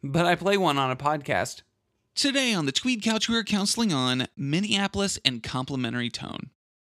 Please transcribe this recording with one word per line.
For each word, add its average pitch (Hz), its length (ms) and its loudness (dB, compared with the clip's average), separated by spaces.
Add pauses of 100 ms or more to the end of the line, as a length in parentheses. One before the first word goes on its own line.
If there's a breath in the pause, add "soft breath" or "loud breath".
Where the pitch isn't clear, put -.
but 151 240 0
I 175 80 4
play 180 220 2
one 160 220 2
on 131 120 2
a 127 60 -2
podcast. 139 640 -2 (540)
Today 262 380 2
on 160 120 0
the 135 60 0
Tweed 247 320 0
Couch, 220 240 2
we 233 80 2
are 226 80 0
counseling 202 480 2
on 127 340 2 (100)
Minneapolis 196 880 0
and 123 200 0
complementary 123 680 -4
tone. - 400 -12 (400)